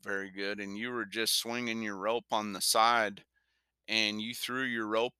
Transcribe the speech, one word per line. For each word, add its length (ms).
very 280
good 280
and 180
you 140
were 140
just 340
swinging 420
your 160
rope 340
on 220
the 80
side 600
and 340
you 120
threw 300
your 240
rope 320